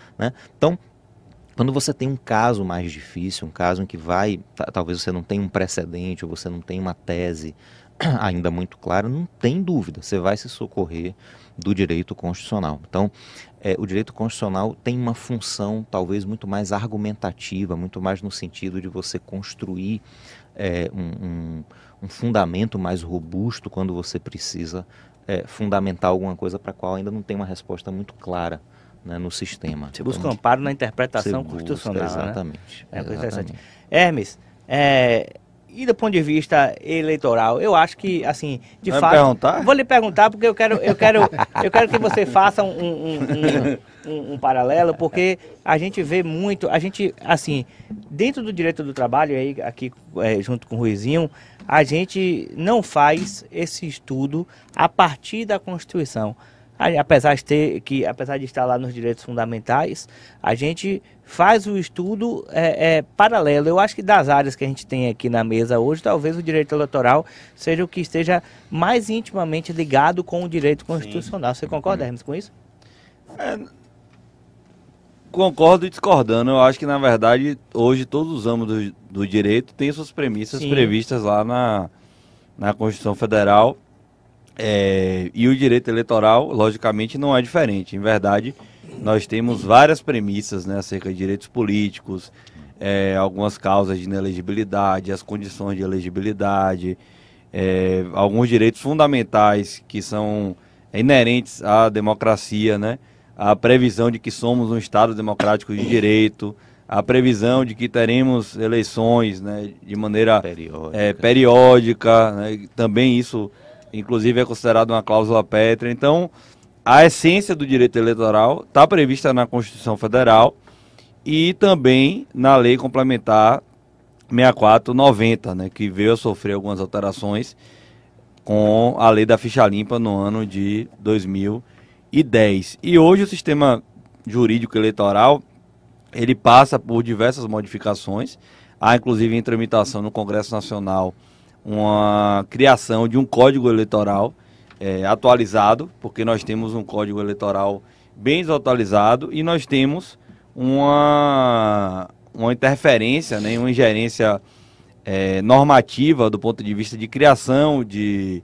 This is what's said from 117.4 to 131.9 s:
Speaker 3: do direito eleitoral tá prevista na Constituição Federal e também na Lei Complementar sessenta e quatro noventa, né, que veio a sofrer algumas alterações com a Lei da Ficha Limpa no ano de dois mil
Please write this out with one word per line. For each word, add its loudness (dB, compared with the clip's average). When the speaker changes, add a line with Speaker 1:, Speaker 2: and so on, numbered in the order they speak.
Speaker 3:
do -6
direito 4
eleitoral 2
tá 8
prevista 2
na 2
Constituição -4
Federal 6
e 0
também 4
na 6
Lei 6
Complementar 2
sessenta 6
e 6
quatro 4
noventa, 4
né, -6
que -6
veio 2
a 2
sofrer -4
algumas -6
alterações -6
com 2
a 6
Lei 6
da 4
Ficha 2
Limpa -2
no 0
ano -2
de -4
dois -2
mil -4